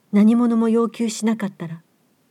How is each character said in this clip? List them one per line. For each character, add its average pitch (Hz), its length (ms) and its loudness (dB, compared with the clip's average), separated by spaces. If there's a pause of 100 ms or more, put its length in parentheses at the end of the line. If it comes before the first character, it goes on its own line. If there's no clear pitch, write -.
(140)
何 214 220 4
者 233 200 0
も 226 140 0
要 233 180 2
求 233 220 -6
し 214 160 -8
な 226 100 0
か 208 120 -8
っ 190 40 -8
た 170 160 -14
ら、 165 140 -14 (500)